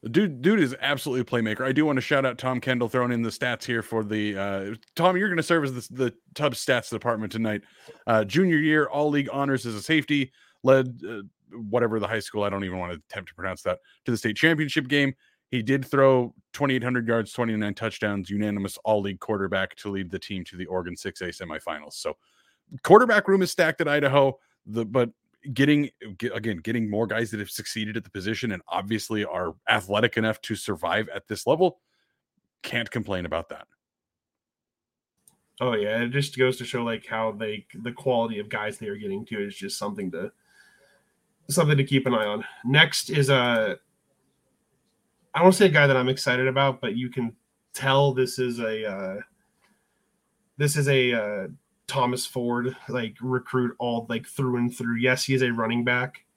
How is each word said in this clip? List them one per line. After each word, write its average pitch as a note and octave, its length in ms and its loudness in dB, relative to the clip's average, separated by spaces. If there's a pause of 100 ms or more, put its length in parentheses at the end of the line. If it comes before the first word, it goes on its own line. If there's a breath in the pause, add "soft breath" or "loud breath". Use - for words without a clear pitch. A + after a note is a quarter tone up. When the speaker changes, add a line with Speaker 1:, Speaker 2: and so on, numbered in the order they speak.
Speaker 1:
The A2+ 60 -10
dude, C#3+ 340 2
dude G3+ 180 6
is C3 200 2
absolutely C3 420 -2
a - 20 0
playmaker. A#2 420 0
I C3+ 60 2
do D3+ 120 4
wanna C#3+ 160 2
shout C3+ 240 2
out B2 140 -2
Tom B2+ 220 -2
Kendall B2 280 0
throwing B2 220 2
in A#2 120 0
the A2+ 80 0
stats B2 340 -4
here A#2 180 -2
for A2 220 -2
the, G#2 340 -2
uh, G2 360 -4 (200)
Tom, F3+ 220 4
you're G3+ 120 0
gonna E3+ 140 0
serve E3 220 2
as B2+ 240 -6
the, - 60 -16
the B2 200 0 (200)
Tubbs C#3 300 -2
stats B2 260 0
department A2 420 -2
tonight. A2 300 -2 (440 loud breath)
Uh, A2 160 4
junior D#3+ 360 4
year, D3+ 280 4
all D3 240 0
league C#3+ 220 0
honors C#3 340 0
as A2+ 80 -4
a G#2 80 -6
safety, D3 480 0 (320 soft breath)
led, C3 460 4
uh, G#2+ 140 -10 (460)
whatever A2+ 300 0
the G2+ 80 -2
high G#2+ 140 -2
school, G#2 240 -4
I G2+ 40 0
don't G2 160 -4
even F#2 140 -6
wanna F2+ 160 -6
attempt F2 360 -14
to - 40 -20
pronounce F#2 280 -8
that, F2+ 180 -2 (240 soft breath)
to B2 80 0
the A2+ 40 2
state A2 200 -2
championship D#3 500 2
game. C#3 280 2 (360)
He B2 120 -2
did C3+ 220 0
throw C3+ 480 4 (200)
twenty-eight C3 320 0
hundred B2 240 0
yards, A#2 240 0
twenty-nine G#2+ 420 0
touchdowns, G2+ 560 -4
unanimous G2+ 540 -2
all G#2+ 160 4
league G2 180 -4
quarterback F#2+ 580 -2
to G#2 140 -8
lead F#2+ 220 -6
the F#2 80 -6
team F#2 240 -8
to - 120 -18
the F2+ 100 -8
Oregon F2+ 300 -6
six - 260 -10
A F#2 40 -6
semifinals. D#2 680 -10
So - 220 -8 (680)
quarterback A3+ 420 8
room G3 160 4
is F3 80 0
stacked D#3+ 300 2
at D#3+ 80 0
Idaho, C#3+ 500 4 (280)
the, A2+ 180 -4
but A#2 260 0 (440)
getting, C#3+ 340 4 (300)
ge-, A#2 160 -4
again, G#2+ 240 -4
getting A2 320 -2
more A2 160 0
guys A2 240 -4
that G#2 100 -8
have G2 80 -8
succeeded A2 480 -8
at G#2+ 80 -6
the - 60 -20
position G#2 420 -4
and F2+ 160 -8
obviously G#2 560 -4
are F2 300 -4 (160)
athletic G#2+ 480 2
enough A2 240 0
to A2+ 120 -6
survive F#2+ 600 -2
at G2+ 140 -10
this - 180 -6
level, E3 320 2 (840)
can't A#2+ 280 -6
complain G2 340 -4
about E2 240 -4
that. - 180 -16 (1900)
Speaker 2:
Oh, B2 140 0
yeah, G#2+ 280 0
it A#2+ 60 -2
just C#3+ 280 -2
goes B2+ 220 2
to B2 80 -10
show, A#2+ 160 -4
like, A2+ 240 -6
how A2 260 -2
they, G#2 320 -8 (180)
the A#2+ 100 -8
quality A#2 460 -2
of G#2 120 -10
guys G#2+ 260 -6
they A2 120 -10
are G2+ 80 -6
getting G2+ 300 -8
to G#2 140 -6
is G2+ 160 -6
just G2 220 -10
something G2+ 320 -6
to, F2 200 -8 (1160 soft breath)
something D3 300 4
to C3+ 60 2
keep C#3 220 2
an B2 80 2
eye G#2+ 120 0
on. G#2 180 -4 (200 loud breath)
Next D3 440 4
is, C#3 220 2
uh, A#2 460 2 (1600)
I D#3+ 100 2
won't F#3 120 10
say G3+ 120 8
a E3+ 40 8
guy D3 160 6
that C3+ 100 6
I'm B2+ 120 2
excited C3 400 2
about, C3+ 320 2
but A2+ 160 -4
you B2+ 120 -4
can A#2 260 -4 (380)
tell C#3 400 2
this B2+ 260 0
is A#2+ 200 -2
a, A2 260 -4
uh, G2 360 -6 (1400)
this D3 180 2
is C#3 120 2
a, B2+ 240 4
uh, G#2 360 -2 (380)
Thomas B2 400 -2
Ford, A#2+ 500 -2 (140)
like, A2+ 280 -6
recruit B2 600 0
all, A#2 320 -2
like, A2+ 160 -4
through B2+ 320 -2
and A#2+ 180 0
through. A#2 200 -2
Yes, B2+ 280 2
he C3+ 80 -2
is C3 80 2
a B2 100 2
running A#2 340 0
back B2 420 -2 (100)